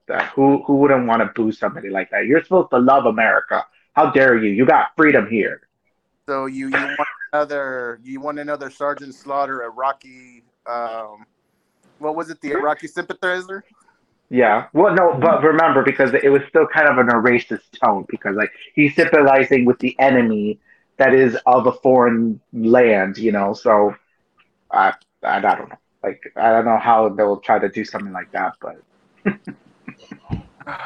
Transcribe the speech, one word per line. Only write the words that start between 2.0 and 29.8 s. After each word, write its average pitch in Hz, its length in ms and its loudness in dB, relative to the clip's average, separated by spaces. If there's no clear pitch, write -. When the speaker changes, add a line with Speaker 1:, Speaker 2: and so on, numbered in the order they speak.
Speaker 1:
that? 101 160 -4
You're 156 180 2
supposed 185 260 0
to 127 80 0
love 127 280 4
America. 107 580 -2
How 151 160 2
dare 131 280 4
you? 110 140 0
You 113 120 0
got - 320 2
freedom 135 320 2
here. 101 340 -4
Speaker 2:
So 135 180 -6
you, 135 220 -10
you - 20 -10
want 139 380 -6
another, 135 720 -6
you 135 160 -14
want 147 180 -10
another 143 320 -10
Sergeant 143 440 -8
Slaughter, 139 480 -6
a 117 80 -12
Rocky, 127 720 -10
um, 113 580 -10
what 151 160 -6
was 165 160 -10
it, 151 100 -20
the 143 120 -10
Iraqi 147 340 -4
sympathizer? 185 760 -8
Speaker 1:
Yeah. 120 440 2
Well, 175 200 4
no, 170 240 4
but 143 240 2
remember, 156 400 4
because 131 300 0
it 139 160 2
was 139 200 4
still 156 180 2
kind 156 200 2
of 135 120 2
in 120 100 2
a 123 60 2
racist 117 680 -2
tone, 104 280 0
because, 101 260 -6
like, - 160 -4
he's 147 200 2
sympathizing 135 680 4
with 123 140 2
the 127 200 -6
enemy 113 640 0
that 131 160 4
is 131 200 4
of 123 200 4
a 120 60 2
foreign 117 640 0
land, 113 640 2
you 110 160 -2
know. 101 220 -2
So, 104 400 2
I, 95 220 0
I, 98 140 -2
I - 20 -6
don't 101 300 -2
know. - 80 -20
Like, 98 180 -8
I 113 140 2
don't 113 160 2
know 113 120 2
how 110 300 2
they'll 101 320 -2
try 107 180 0
to 101 120 -4
do 107 160 -8
something 101 260 -12
like 90 200 -14
that, 92 280 -6
but - 160 -16
<laughs> 202 140 -4